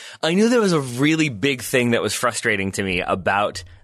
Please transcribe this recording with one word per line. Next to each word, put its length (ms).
I 120
knew 160
there 100
was 140
a 60
really 500
big 320
thing 300
that 100
was 100
frustrating 600
to 100
me 180
about 640